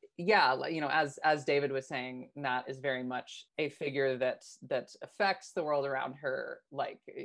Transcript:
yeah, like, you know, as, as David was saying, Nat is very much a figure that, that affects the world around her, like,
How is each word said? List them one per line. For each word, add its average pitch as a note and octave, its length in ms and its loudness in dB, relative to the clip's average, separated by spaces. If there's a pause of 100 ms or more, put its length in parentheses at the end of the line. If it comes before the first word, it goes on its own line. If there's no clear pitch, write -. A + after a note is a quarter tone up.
(180)
yeah, F3 340 6
like, C#3 220 0
you D#3+ 80 -2
know, C#3 80 0
as, C#3+ 340 2
as D3+ 200 4
David C#3+ 280 4
was C3+ 160 -4
saying, B2+ 480 -8
Nat B2+ 320 -2
is C3+ 120 -8
very B2+ 220 -2
much B2+ 440 -8 (120)
a D3+ 120 -2
figure C3+ 480 0
that, B2+ 260 -2 (240)
that C3 220 -4 (120)
affects - 500 -2
the F3+ 100 -2
world C#3+ 240 2
around C3 340 -2
her, C3 380 -4 (120)
like, C3+ 300 -6 (240)